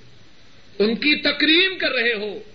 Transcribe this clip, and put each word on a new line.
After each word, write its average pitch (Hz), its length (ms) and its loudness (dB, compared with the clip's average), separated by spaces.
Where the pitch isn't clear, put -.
ان 214 160 2
کی 302 200 2
تکریم 320 600 2
کر 311 140 -2
رہے 240 220 0
ہو، 202 260 -6